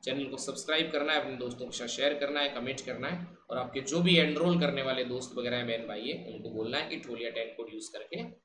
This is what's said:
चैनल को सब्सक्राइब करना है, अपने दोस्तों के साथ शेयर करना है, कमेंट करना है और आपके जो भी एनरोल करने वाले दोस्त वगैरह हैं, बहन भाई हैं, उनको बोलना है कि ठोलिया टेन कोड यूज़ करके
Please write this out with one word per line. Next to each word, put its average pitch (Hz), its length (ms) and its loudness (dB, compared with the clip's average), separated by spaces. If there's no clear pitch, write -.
चैनल 135 220 0
को 135 140 -8
सब्सक्राइब 156 520 0
करना 151 220 2
है, 147 80 4
अपने 135 160 -4
दोस्तों 123 280 -4
के 120 120 -8
साथ 123 120 -4
शेयर 143 260 2
करना 143 240 0
है, 143 120 2
कमेंट 127 300 -4
करना 123 260 -4
है 175 200 -4
और 120 80 -2
आपके 127 260 -2
जो 165 180 2
भी 175 160 10
एनरोल 160 420 6
करने 139 240 4
वाले 127 220 2
दोस्त 123 320 -4
वगैरह 120 200 0
हैं, 120 100 -2
बहन 113 200 -2
भाई 107 140 -6
हैं, 147 320 -6
उनको 113 180 -8
बोलना 113 260 -2
है 156 120 -2
कि 160 100 -4
ठोलिया 117 320 -6
टेन 113 260 -4
कोड 113 160 -8
यूज़ 110 200 -10
करके 107 280 -8